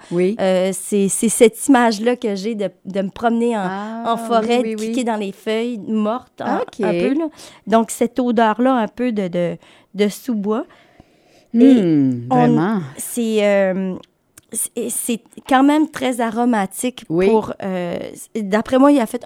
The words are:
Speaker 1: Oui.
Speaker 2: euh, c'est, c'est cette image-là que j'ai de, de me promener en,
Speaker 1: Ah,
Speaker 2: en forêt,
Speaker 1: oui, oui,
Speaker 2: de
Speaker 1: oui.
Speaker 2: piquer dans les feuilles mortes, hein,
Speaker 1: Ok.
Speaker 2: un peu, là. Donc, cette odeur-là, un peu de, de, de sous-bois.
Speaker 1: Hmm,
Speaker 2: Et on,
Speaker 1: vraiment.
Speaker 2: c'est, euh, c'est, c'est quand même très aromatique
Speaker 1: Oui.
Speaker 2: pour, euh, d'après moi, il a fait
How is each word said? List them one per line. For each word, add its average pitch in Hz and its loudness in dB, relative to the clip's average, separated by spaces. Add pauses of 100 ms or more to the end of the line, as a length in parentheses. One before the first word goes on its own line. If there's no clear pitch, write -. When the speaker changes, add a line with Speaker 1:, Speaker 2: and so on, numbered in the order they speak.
(100)
Speaker 1:
Oui. 180 0
Speaker 2:
euh, 185 2
c'est, 196 0
c'est - 0
cette - 2
image-là 240 2
que 220 -4
j'ai 202 -6
de, 202 -6 (160)
de 190 -4
me 196 -6
promener 233 2
en, 208 -2
Speaker 1:
Ah, 202 -8 (100)
Speaker 2:
en - 0
forêt, 226 0
Speaker 1:
oui, 220 -4
oui, 220 -4
Speaker 2:
de 214 -8
Speaker 1:
oui. 220 -4
Speaker 2:
piquer 233 -2
dans 220 -2
les 196 -6
feuilles 226 -4
mortes, 220 -4
hein, 302 -2
Speaker 1:
Ok. - -10
Speaker 2:
un 208 0
peu, 175 0
là. 320 0 (400)
Donc, 220 2
cette - -4
odeur-là, 240 2
un 226 0
peu 247 -4
de, 202 -4
de, 175 -2 (360)
de 202 0
sous-bois. 214 -4 (880)
Speaker 1:
Hmm, 233 2
Speaker 2:
Et 160 6
on, - 2
Speaker 1:
vraiment. 220 2 (160)
Speaker 2:
c'est, 220 -2
euh, 190 0 (600)
c'est, 226 -6
c'est - -4 (280)
quand 262 4
même 294 4
très 247 -4
aromatique 233 -2
Speaker 1:
Oui. 175 2
Speaker 2:
pour, 220 2 (100)
euh, 180 -6 (360)
d'après 214 0
moi, 285 6
il 277 4
a 220 0
fait - -10